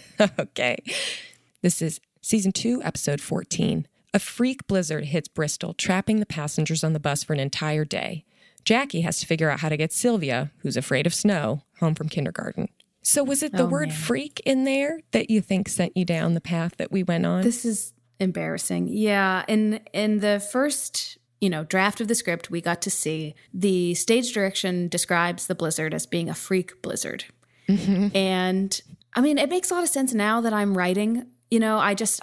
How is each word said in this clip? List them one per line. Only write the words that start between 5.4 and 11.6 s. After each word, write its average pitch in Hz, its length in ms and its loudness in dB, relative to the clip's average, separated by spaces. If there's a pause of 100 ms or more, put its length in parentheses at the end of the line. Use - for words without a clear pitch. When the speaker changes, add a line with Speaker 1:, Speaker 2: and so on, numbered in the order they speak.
Speaker 1:
trapping 196 440 2
the 208 60 0
passengers 156 580 -2
on 160 100 2
the 151 60 0
bus 143 240 0
for 156 100 -2
an 143 60 0
entire 151 460 -2
day. - 400 -6 (400)
Jackie 240 360 2
has 165 180 -2
to - 80 -8
figure 160 240 2
out 135 80 -2
how 156 100 0
to 156 80 0
get 156 160 -2
Sylvia, 147 640 0
who's 127 180 -4
afraid 139 280 0
of 175 80 0
snow, 147 480 0 (180)